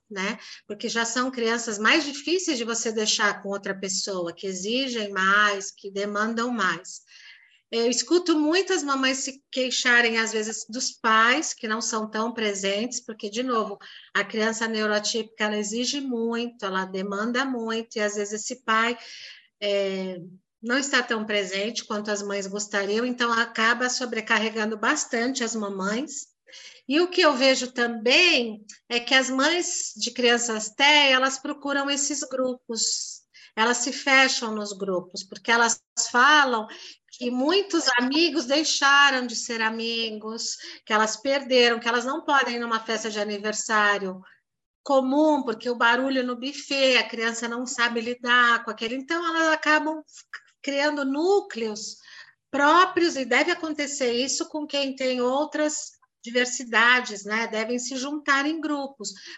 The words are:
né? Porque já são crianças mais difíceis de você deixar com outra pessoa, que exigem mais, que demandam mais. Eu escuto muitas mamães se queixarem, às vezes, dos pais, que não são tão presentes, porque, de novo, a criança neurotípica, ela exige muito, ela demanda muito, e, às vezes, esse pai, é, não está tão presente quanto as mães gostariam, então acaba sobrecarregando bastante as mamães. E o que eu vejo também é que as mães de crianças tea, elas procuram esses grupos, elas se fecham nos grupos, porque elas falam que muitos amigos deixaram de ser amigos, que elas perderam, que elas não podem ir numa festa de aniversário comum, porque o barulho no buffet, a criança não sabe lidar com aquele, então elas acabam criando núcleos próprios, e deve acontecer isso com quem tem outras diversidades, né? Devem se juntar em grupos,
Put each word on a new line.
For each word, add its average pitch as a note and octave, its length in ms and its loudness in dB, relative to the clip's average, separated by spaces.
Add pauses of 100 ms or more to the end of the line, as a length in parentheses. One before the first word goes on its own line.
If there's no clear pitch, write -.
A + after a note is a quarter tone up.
né? G3+ 300 -4 (260)
Porque G#3+ 220 -8
já A3+ 160 0
são B3+ 260 -2
crianças A#3 480 -2
mais B3+ 280 2
difíceis D#4 520 -2
de A#3 60 -4
você A3+ 300 -4
deixar G#3+ 480 0
com G3 80 -8
outra G3 280 -6
pessoa, F#3+ 540 -4
que G3 160 -10
exigem A3 640 -4
mais, G3 600 2
que - 220 -14
demandam G#3 580 -2
mais. F#3 540 -2 (680)
Eu A#3 180 2
escuto E4 500 2
muitas F4 440 2
mamães C4+ 340 0
se - 340 -8
queixarem, A#3+ 680 2
às A3 120 0
vezes, G#3+ 380 -4
dos - 220 -6
pais, A#3 600 2
que - 160 -8
não A3 140 -2
são A3 280 -4
tão A3 220 -2
presentes, G#3 720 -2
porque, A3 240 -10
de G#3 140 -6
novo, A3 360 -2 (360)
a G3+ 100 2
criança A3 440 -2
neurotípica, G#3+ 800 -2
ela G#3 120 -2
exige A#3+ 420 -2
muito, A#3 640 -4
ela F#3+ 220 -2
demanda G3+ 580 -2
muito, A3+ 520 -4
e, A3 40 -4
às G#3 160 0
vezes, G#3 280 -6
esse - 200 -10
pai, A3+ 340 2 (600)
é, F#3+ 600 -2 (420)
não A#3+ 160 -2
está C#4 240 2
tão A3+ 240 -2
presente G3+ 580 -4
quanto G#3 280 -6
as G3+ 100 -4
mães G3+ 240 -6
gostariam, G3+ 580 -2
então B3 300 0
acaba A#3 560 0
sobrecarregando A3 880 -2
bastante B3+ 680 0
as A3+ 120 -4
mamães. G3+ 720 -4 (600)
E C#4+ 140 4
o F4+ 80 2
que F#4 120 0
eu D4+ 120 6
vejo C4 380 2
também A#3+ 920 2 (240)
é A#3+ 120 0
que A#3+ 160 0
as C4 140 4
mães D#4 680 0
de A3 140 -4
crianças A#3 580 0
tea, C#4+ 400 4
elas C4 300 2
procuram C#4+ 500 -4
esses C#4 300 -2
grupos, B3+ 1040 -4 (320)
elas A#3+ 220 2
se C#4 140 -2
fecham C4 600 2
nos G#3 180 -6
grupos, F#3+ 520 -6
porque - 280 -4
elas A3+ 300 2 (300)
falam B3+ 560 4 (500)
que B3 140 -4
muitos D#4+ 540 2 (120)
amigos C#4 460 2
deixaram C#4 840 4
de A3 120 -6
ser A3+ 240 -4
amigos, A3+ 960 -4 (280)
que - 60 -6
elas G#3+ 240 2
perderam, B3 640 2
que A#3 80 -4
elas A#3 160 0
não D4 220 -6
podem B3+ 320 2
ir - 20 -4
numa A#3 220 -2
festa A3 280 -4
de G#3 120 -4
aniversário G#3 1000 0 (600)
comum, C#4 580 4
porque B3 280 -4
o A#3+ 80 -2
barulho B3+ 480 2
no B3 100 -4
buffet, C4 600 0
a A3 100 2
criança A#3 400 -4
não A#3+ 180 -6
sabe A#3 360 -2
lidar A#3+ 640 2
com A3+ 60 -6
aquele, A3+ 240 -6
então E4 300 -4
elas E4 220 2
acabam D#4 560 2 (580)
criando C#4+ 440 0
núcleos C4+ 920 0 (560)
próprios, E4 640 4
e C4+ 80 -2
deve C4 260 2
acontecer D4 600 -2
isso C4 380 -2
com D4+ 180 -8
quem C#4 260 -4
tem B3+ 280 -2
outras D4+ 720 -2 (300)
diversidades, A#3 1000 0
né? A3 240 -2
Devem A3 300 -4
se B3 180 -6
juntar C#4 520 0
em D#4+ 120 -2
grupos, C#4 540 -6 (240)